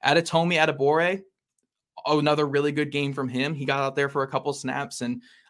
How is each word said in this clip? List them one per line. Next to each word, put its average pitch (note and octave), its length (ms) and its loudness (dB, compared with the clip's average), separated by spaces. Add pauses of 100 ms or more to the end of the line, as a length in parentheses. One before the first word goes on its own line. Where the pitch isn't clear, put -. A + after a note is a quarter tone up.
Adetomi E3 500 2
Adebawore, D#3 640 2 (880)
oh, D3+ 140 4
another D3+ 260 2
really C#3+ 240 0
good D3 220 -2
game C#3+ 200 -2
from C3+ 160 -4
him. C3 260 -4
He C#3 100 -6
got C#3 160 0
out C3+ 160 -2
there C#3+ 120 2
for C#3 140 -2
a C3+ 60 -2
couple C#3 240 -4
snaps, C3+ 480 -8
and B2 200 -4 (300)